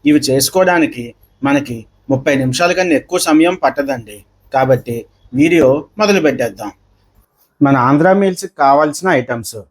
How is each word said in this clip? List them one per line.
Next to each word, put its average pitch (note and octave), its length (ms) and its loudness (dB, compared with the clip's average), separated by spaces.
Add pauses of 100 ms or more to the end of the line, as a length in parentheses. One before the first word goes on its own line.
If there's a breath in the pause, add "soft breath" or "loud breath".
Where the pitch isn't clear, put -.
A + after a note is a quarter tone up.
ఇవి D3 140 4 (100)
చేసుకోవడానికి D3 720 0 (380)
మనకి C#3 360 -2 (340)
ముప్పై C3+ 300 0
నిమిషాల C3 360 0
కన్నా F3+ 220 0
ఎక్కువ - 280 -4
సమయం E3 360 4
పట్టదండి. B2+ 540 -4 (360)
కాబట్టి C3 420 0 (440)
వీడియో D#3+ 280 4 (320)
మొదలు G3+ 280 2
పెట్టేద్దాం. A#2+ 440 -4 (920)
మన C#3 140 4 (120)
ఆంధ్ర D#3 260 2 (100)
మీల్స్కి F#3 300 -4 (120)
కావాల్సిన D3 440 2 (120)
ఐటమ్స్ A#2 360 -10 (140)